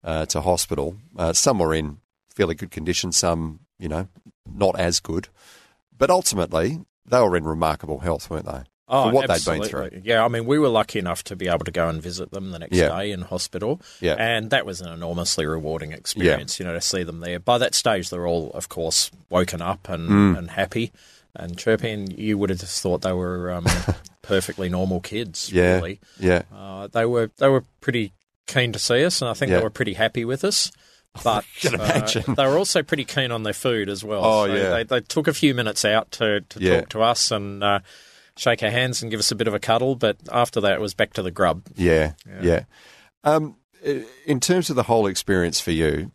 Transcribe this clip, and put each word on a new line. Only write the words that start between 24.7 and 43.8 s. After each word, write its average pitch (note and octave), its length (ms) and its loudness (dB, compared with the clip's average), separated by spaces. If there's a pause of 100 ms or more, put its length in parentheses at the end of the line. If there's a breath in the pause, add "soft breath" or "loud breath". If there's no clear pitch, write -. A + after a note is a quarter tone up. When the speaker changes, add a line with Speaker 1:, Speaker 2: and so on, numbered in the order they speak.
Speaker 2:
kids, G#2 520 -8
Speaker 1:
Yeah, F2+ 240 6
Speaker 2:
really. F2+ 220 -4 (220 soft breath)
Speaker 1:
yeah. F2+ 220 4 (140)
Speaker 2:
Uh, G2 300 -14
they A2+ 200 0
were, A#2 320 0
they C3+ 100 4
were C3+ 160 4 (160)
pretty A#2+ 320 -2 (340)
keen B2 240 0
to A2 80 -8
see B2+ 260 2
us, F3 160 0
and B2+ 80 2
I A2 60 -2
think C3 160 -2
Speaker 1:
Yeah. F2+ 80 6
Speaker 2:
they A2+ 60 2
were A2 60 -2
pretty G#2 240 -4
happy A2+ 300 0
with C3 200 -4
us. - 320 0
Speaker 1:
<laughs> - 480 -20
Speaker 2:
But, G#2+ 200 2 (200)
Speaker 1:
I D#3+ 40 2
can A#2+ 120 0
Speaker 2:
uh, G#2+ 40 -2
Speaker 1:
imagine. A#2 520 -2
Speaker 2:
they C#3 100 2
were C#3 120 2
also F#3+ 260 0
pretty C#3 200 -2
keen C3 280 -4
on A2+ 100 -4
their G#2 120 -2
food A2+ 340 0
as G2 160 -6
well. G#2 180 -4
Speaker 1:
Oh, G#2+ 240 4
Speaker 2:
So G2 80 0
Speaker 1:
yeah. G2 140 2
Speaker 2:
they, G2+ 160 0
they B2 160 0
took D3 260 -2
a E3 80 2
few C#3+ 180 2
minutes A#2 320 -2
out G#2+ 280 2
to, G#2 300 0
to - 180 -14
Speaker 1:
Yeah. F2+ 200 6
Speaker 2:
talk - 100 -8
to A2 120 0
us A#2 300 2
and, G2+ 320 -4
uh, G2+ 160 4 (560 loud breath)
shake - 260 0
our G#2+ 80 2
hands B2 320 0
and A#2 80 -8
give A2 80 -2
us G#2 140 0
a - 20 -2
bit A2+ 140 0
of G#2 60 -2
a G#2 40 0
cuddle, B2 380 2
but A2 220 0 (120)
after A#2+ 300 0
that G2 140 4
it - 60 -2
was G#2 140 -4
back - 200 -2
to G#2 80 -4
the F#2 100 -4
grub. F2 300 2 (120)
Speaker 1:
Yeah, D#2+ 380 4 (120)
Speaker 2:
Yeah. F#2+ 180 -14
Speaker 1:
yeah. E2+ 220 2 (600 soft breath)
Um, D3+ 320 2 (280)